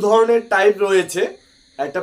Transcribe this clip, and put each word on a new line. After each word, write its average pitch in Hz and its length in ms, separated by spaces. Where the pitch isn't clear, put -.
ধরনের 226 360
টাইপ 202 220
রয়েছে, 185 360
একটা 180 180